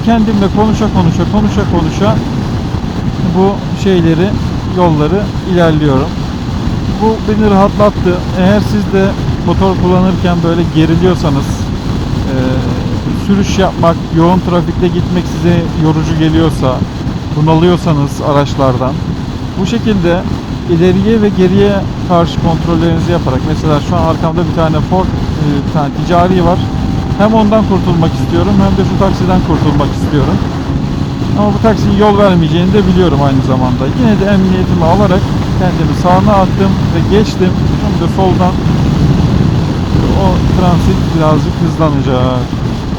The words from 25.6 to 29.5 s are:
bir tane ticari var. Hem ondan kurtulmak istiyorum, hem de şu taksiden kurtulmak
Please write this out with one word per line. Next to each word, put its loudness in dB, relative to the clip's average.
bir -4
tane 0
ticari 0
var. 2
Hem 2
ondan 2
kurtulmak 0
istiyorum, 0
hem 2
de 0
şu -2
taksiden 2
kurtulmak 0